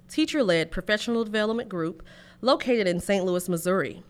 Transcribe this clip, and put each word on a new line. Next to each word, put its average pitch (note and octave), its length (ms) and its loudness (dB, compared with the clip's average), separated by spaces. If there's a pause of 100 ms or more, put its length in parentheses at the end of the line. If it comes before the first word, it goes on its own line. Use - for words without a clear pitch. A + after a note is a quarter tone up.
teacher-led F#3+ 600 2
professional G#3+ 520 -2
development A3 460 -2
group E3+ 320 -6 (400)
located A#3+ 460 2
in F3 120 2
Saint G3 260 0
Louis, F3+ 220 0
Missouri. F3 640 -2